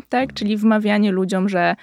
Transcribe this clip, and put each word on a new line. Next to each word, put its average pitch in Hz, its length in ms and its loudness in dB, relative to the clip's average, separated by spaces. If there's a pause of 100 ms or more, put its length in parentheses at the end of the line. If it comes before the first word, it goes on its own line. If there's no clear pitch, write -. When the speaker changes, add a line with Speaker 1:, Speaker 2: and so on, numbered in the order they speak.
Speaker 1:
tak? 247 140 -2
Speaker 2:
Mhm. 262 120 -6
Speaker 1:
Czyli 214 220 -4
wmawianie 208 560 2
ludziom, 190 360 0
że 175 340 0